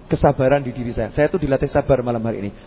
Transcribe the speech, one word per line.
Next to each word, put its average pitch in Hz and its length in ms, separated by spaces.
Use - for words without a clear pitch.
kesabaran 143 540
di 127 100
diri 120 220
saya. 110 180
Saya 151 140
tuh 170 100
dilatih 143 320
sabar 139 320
malam 120 220
hari 107 240
ini. 98 40